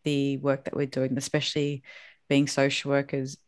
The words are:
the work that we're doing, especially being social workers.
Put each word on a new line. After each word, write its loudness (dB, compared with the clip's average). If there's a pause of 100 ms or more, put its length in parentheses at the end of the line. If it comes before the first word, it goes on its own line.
the 0
work 0
that -8
we're 0
doing, -2
especially -2 (460)
being 4
social 0
workers. -2 (100)